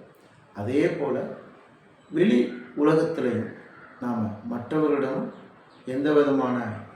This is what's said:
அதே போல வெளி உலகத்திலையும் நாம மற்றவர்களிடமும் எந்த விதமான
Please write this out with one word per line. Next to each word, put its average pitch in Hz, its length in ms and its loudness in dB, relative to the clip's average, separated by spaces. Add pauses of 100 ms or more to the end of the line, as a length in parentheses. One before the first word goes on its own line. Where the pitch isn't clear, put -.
(560)
அதே 135 320 0
போல 135 360 -2 (880)
வெளி 208 520 2 (140)
உலகத்திலையும் 135 760 2 (480)
நாம 110 360 -4 (120)
மற்றவர்களிடமும் 135 800 0 (560)
எந்த 143 280 0
விதமான 135 460 4 (360)